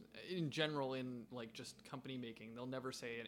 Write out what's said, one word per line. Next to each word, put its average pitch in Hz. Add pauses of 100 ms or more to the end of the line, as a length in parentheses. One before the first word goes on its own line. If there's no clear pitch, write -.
(300)
in 170
general, 143
in, 127
like, 117
just -
company 131
making, 113
they'll 120
never 127
say 117